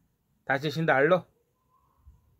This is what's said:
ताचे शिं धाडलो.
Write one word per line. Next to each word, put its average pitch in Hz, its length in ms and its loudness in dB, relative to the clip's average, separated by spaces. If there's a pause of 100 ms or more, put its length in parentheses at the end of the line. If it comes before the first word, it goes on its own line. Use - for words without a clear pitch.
(500)
ताचे 139 220 -4
शिं 160 140 -6
धाडलो. 156 340 2 (1200)